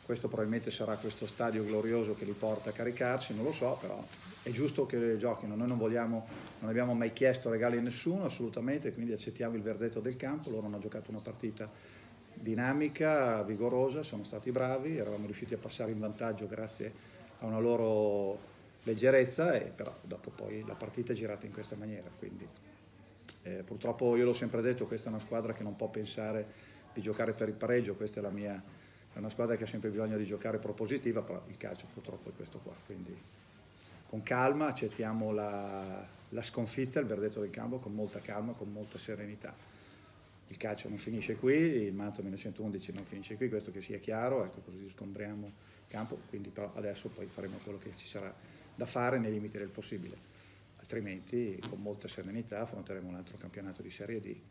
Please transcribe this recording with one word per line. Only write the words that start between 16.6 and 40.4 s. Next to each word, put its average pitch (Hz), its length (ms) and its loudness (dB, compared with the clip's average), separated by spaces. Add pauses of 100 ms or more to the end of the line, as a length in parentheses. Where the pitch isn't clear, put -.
a 120 60 -4
una 110 140 2
loro 107 960 4 (280)
leggerezza, 127 680 8
e 117 120 4
però - 360 -6
dopo - 280 -8
poi 107 360 -6
la 110 100 -6
partita 117 360 -4
è 117 40 4
girata 107 300 -4
in 104 60 -8
questa 107 240 -8
maniera, 107 420 -8
quindi, 98 300 -10 (960)
eh, 92 220 -4
purtroppo 117 500 4
io 120 80 10
l'ho 123 100 8
sempre 117 280 2
detto, 123 240 4
questa 113 240 -4
è - 20 -2
una 110 80 -2
squadra 113 320 0
che 110 120 -4
non 104 120 -4
può 110 140 0
pensare 107 560 -2 (480)
di 117 80 -4
giocare 107 320 2
per 107 160 2
il 107 60 -2
pareggio, 113 400 4
questa 107 240 -4
è 104 40 -2
la 101 60 0
mia, 101 240 -2 (580)
è - 60 -10
una 107 120 -4
squadra 117 260 2
che 110 80 0
ha 107 40 -2
sempre 107 220 -2
bisogno 110 260 0
di 104 100 2
giocare 107 340 -2
propositiva, 107 600 0
però 90 260 -4
il 95 100 -12
calcio 98 340 -8
purtroppo - 380 -10
è - 60 -10
questo - 240 -12
qua, - 140 -12 (120)
quindi 90 320 -10 (880)
con 110 160 -4
calma 139 440 6
accettiamo 110 680 0
la, 98 720 -2 (220)
la 117 140 -4
sconfitta, 127 560 0
il 135 80 2
verdetto 104 340 0
del 101 80 0
campo, 117 300 -4
con 104 140 -6
molta 104 260 -2
calma, 107 340 -4
con 104 180 -8
molta 104 280 -8
serenità. 104 540 -8 (960)